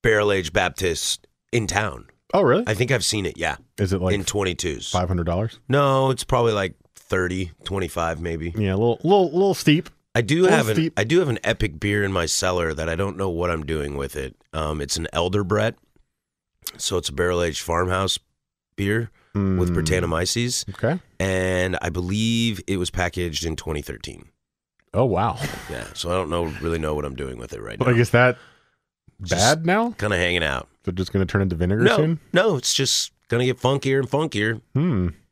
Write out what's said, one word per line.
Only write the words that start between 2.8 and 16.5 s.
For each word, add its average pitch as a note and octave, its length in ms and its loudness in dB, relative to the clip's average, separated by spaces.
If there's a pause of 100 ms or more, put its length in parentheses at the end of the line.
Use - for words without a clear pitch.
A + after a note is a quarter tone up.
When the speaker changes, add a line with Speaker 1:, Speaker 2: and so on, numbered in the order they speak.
Speaker 1:
I've G#2+ 120 0
seen G2+ 220 -2
it, - 100 -6
yeah. D#2 200 -2 (200)
Speaker 2:
Is F#2+ 160 0
it, F#2+ 80 0
like, F#2 140 2
Speaker 1:
In G2 100 -2
twenty-twos. F2+ 680 -4
Speaker 2:
five F2+ 180 0
hundred F2 160 0
dollars? F2+ 340 -2 (100)
Speaker 1:
No, C3+ 420 2
it's C3 120 -2
probably, A#2 300 2
like, G2 220 -2 (200)
thirty, F#2 560 -2 (140)
twenty-five E2+ 560 -4
maybe. E2+ 360 -6
Speaker 2:
Yeah, G#2 140 0
a F#2+ 60 0
little, A#2 260 2
little, F3+ 300 4
little F#3+ 220 2
steep. D#3+ 360 2 (240)
Speaker 1:
I A#2 80 2
do D3+ 200 2
Speaker 2:
Little F3+ 140 6
Speaker 1:
have B2+ 120 2
an, G#2+ 80 2
Speaker 2:
steep. D#3+ 200 2
Speaker 1:
I F#2+ 60 2
do C#3 160 4
have E3+ 100 4
an A#2 140 -2
epic G2+ 380 0
beer G#2 240 2
in G2 80 0
my F2 140 0
cellar F2 460 0
that D#2 160 -4
I E2 60 0
don't F#2+ 220 -2
know G2 140 -2
what F2 200 -2
I'm D#2+ 160 -4
doing D2 300 -4
with C#2 180 -6
it. C2+ 220 -8 (160)
Um, D2+ 280 -4
it's C#2+ 160 -4
an E2 160 -6
Elder F#2 300 0
Brett, G#2+ 320 0 (1000)